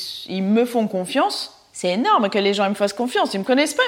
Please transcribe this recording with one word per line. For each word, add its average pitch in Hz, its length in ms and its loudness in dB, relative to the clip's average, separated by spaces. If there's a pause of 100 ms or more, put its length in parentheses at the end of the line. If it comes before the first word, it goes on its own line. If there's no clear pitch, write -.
(280)
ils 190 140 -4
me 208 220 4
font 240 240 0
confiance. 254 760 -4 (100)
C'est - 180 -2
énorme 247 400 2
que 214 80 0
les 202 160 2
gens, 202 100 0
ils 196 60 0
me 202 40 -2
fassent 202 200 -2
confiance. 254 400 -2
Ils 196 40 -2
me 190 60 -4
connaissent 285 300 2
pas, 508 140 2